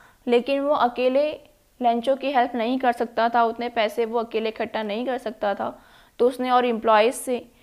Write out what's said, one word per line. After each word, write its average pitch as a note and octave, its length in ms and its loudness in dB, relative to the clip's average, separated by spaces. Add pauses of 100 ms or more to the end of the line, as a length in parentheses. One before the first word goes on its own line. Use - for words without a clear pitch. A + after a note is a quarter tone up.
(260)
लेकिन B3 340 2
वो C#4+ 140 0
अकेले B3+ 540 2 (520)
लेंचो A#3+ 360 0
की C4 160 -4
हेल्प B3+ 220 0
नहीं B3 240 -2
कर C4 140 2
सकता A#3 360 -2
था, A#3+ 160 2
उतने A#3 240 -4
पैसे A3+ 360 -2
वो A3+ 140 -2
अकेले A3 300 -2
इकट्ठा A3 340 -6
नहीं A3 240 -6
कर B3+ 120 -4
सकता G#3+ 360 -4
था। A3+ 240 -8 (400)
तो A#3+ 100 4
उसने B3+ 220 -2
और B3 160 4
एम्प्लॉइज़ A3+ 480 4
से B3+ 300 -6 (180)